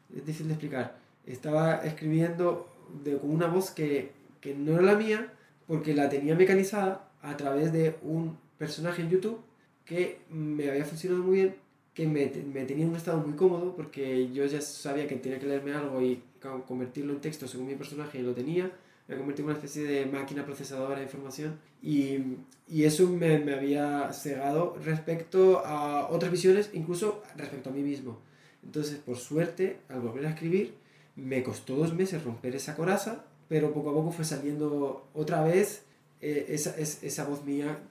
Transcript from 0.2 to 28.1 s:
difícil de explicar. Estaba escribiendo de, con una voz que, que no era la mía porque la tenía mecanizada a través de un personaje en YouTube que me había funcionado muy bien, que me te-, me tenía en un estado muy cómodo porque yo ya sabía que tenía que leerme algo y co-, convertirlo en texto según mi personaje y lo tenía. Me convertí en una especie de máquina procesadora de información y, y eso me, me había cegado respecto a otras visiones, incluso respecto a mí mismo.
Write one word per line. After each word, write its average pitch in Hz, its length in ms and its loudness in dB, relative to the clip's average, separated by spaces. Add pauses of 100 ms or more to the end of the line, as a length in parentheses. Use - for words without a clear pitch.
difícil 156 220 -4
de 156 60 0
explicar. 135 420 -6 (300)
Estaba 156 580 2
escribiendo 170 840 2 (340)
de, 143 140 0
con 143 140 -2
una 165 160 4
voz 185 240 2
que, 143 420 -2 (260)
que 139 160 -8
no 147 180 0
era 175 100 6
la 208 120 8
mía 220 380 0 (340)
porque 156 260 0
la 143 140 4
tenía 143 280 2
mecanizada 190 760 4 (100)
a 147 140 -8
través 143 380 0
de 160 300 2
un 160 340 -2 (200)
personaje 160 440 -4
en 165 80 -2
YouTube 214 300 2 (460)
que 180 340 -2 (100)
me 151 400 -2
había 139 140 0
funcionado 180 400 -2
muy 185 120 6
bien, 190 200 4 (380)
que 160 120 -2
me 147 200 2
te-, 139 180 -4
me 135 220 -6
tenía 143 180 0
en 165 60 4
un 170 80 -2
estado 165 220 -2
muy 147 180 -2
cómodo 180 380 4
porque 131 580 -2
yo 139 120 0
ya 147 140 0
sabía 147 480 -4
que 139 80 -4
tenía 131 240 -4
que 135 60 -6
leerme 139 280 -2
algo 139 280 -2
y 127 200 2 (200)
co-, 131 240 -8
convertirlo 131 480 -6
en 143 80 -6
texto 151 260 -6
según 123 200 -8
mi 139 80 -6
personaje 147 440 -10
y - 20 -2
lo 123 120 -2
tenía. 165 360 -2 (380)
Me 139 80 -8
convertí 139 260 -4
en 147 60 -2
una 151 100 0
especie - 260 -8
de 139 240 0
máquina 139 380 -4
procesadora 135 520 -6
de 139 60 -6
información 139 540 -8 (240)
y, 139 360 2 (500)
y 156 160 2
eso 180 260 6
me, 165 300 6
me 143 140 0
había 143 580 0
cegado 143 720 -2
respecto 165 840 4
a 147 440 0
otras 170 220 0
visiones, 185 420 6
incluso 175 500 -2 (140)
respecto 139 320 -10
a 131 40 -6
mí 139 80 -2
mismo. 131 380 -4 (440)